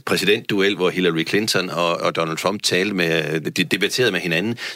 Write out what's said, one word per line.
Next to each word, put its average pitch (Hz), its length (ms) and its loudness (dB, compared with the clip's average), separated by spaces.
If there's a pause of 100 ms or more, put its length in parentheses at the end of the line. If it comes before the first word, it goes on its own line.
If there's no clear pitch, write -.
præsidentduel, 98 680 2
hvor 90 140 2
Hillary 82 380 2
Clinton 101 420 0
og, 85 280 0
og 87 180 -2
Donald 80 220 -2
Trump 98 260 -2
talte 95 320 0
med, 80 460 0
de 82 220 -2
debatterede 101 480 0
med 90 80 0
hinanden, 85 380 -2 (180)